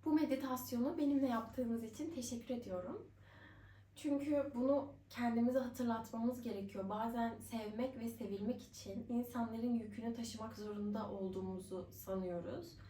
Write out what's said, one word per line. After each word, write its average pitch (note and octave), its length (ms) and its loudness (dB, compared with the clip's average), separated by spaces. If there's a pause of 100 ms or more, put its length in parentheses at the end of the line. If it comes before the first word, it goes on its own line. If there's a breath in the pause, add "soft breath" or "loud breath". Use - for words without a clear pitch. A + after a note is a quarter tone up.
Bu D4 40 6
meditasyonu C4 840 2
benimle C#4+ 300 6
yaptığınız A3+ 560 0
için D4+ 280 -4
teşekkür B3 440 -4
ediyorum. G3+ 520 -4 (880 loud breath)
Çünkü C#4+ 600 2
bunu C4+ 380 4 (160)
kendimize A#3+ 500 4
hatırlatmamız A#3+ 800 0
gerekiyor. G3 480 -4
Bazen A3+ 480 0
sevmek A3+ 640 -4
ve A3+ 100 -2
sevilmek G#3 520 -2
için - 480 -8
insanların A#3+ 640 0
yükünü A3+ 420 -2
taşımak A3 420 -6
zorunda G#3 540 -2
olduğumuzu F#3 800 -4
sanıyoruz. F#3 840 -4 (120 loud breath)